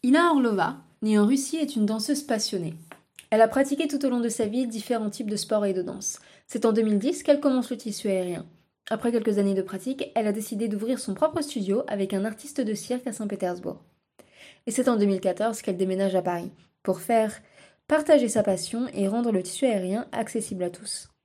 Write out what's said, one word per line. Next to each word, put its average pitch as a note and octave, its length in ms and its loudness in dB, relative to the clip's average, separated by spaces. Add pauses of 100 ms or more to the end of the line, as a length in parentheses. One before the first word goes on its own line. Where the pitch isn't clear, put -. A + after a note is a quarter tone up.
Ina D#4+ 280 6
Orlova, A#3 460 2 (240)
née G#3+ 160 4
en G#3 80 6
Russie, C#4 320 2
est C#4+ 200 -2
une G#3 80 2
danseuse A3 380 -2
passionnée. F#3 500 -4 (560)
Elle A3 120 6
a A3 60 10
pratiqué C#4 400 0
tout C#4+ 180 -2
au C4 40 2
long B3 100 0
de A#3 100 -2
sa A3 160 -2
vie A#3+ 220 -2
différents A3 420 -2
types G#3+ 200 -8
de G#3 60 -2
sports G#3 300 0
et G3 80 0
de F#3 80 -2
danse. - 380 -8 (280)
C'est A3+ 180 -4
en A3+ 60 6
deux A3 100 4
mille G#3+ 180 4
dix C4+ 240 -2
qu'elle D4 160 4
commence C4 300 2
le B3 80 -6
tissu G#3 320 -6
aérien. F3+ 360 -2 (440)
Après A3+ 220 0
quelques A3 260 0
années G3 160 2
de F#3+ 80 2
pratique, G3 540 -6
elle A3 120 2
a G#3 40 0
décidé G#3+ 380 -4
d'ouvrir A3 280 -2
son G3+ 160 -6
propre D#4 280 0
studio G#3+ 460 -2
avec G3 260 -2
un G3 100 -2
artiste A3+ 380 -6
de G#3+ 120 -2
cirque B3 320 -6
à A#3+ 60 -4
Saint-Pétersbourg. F#3+ 720 -6 (840)
Et A#3+ 60 -4
c'est B3+ 160 2
en A#3+ 80 4
deux G#3 100 4
mille G3 140 2
quatorze G#3+ 420 0
qu'elle F#3 140 -2
déménage F#3 400 0
à F3+ 60 4
Paris F3 300 -4 (320)
pour F#3 180 -2
faire A3 400 2 (460)
partager D4+ 420 6
sa G#3+ 140 2
passion A3+ 500 -2
et G3 160 0
rendre A#3 220 0
le F#3+ 120 2
tissu - 220 -4
aérien G3+ 480 0
accessible A3 500 -4
à F3 60 -2
tous. - 400 -12 (160)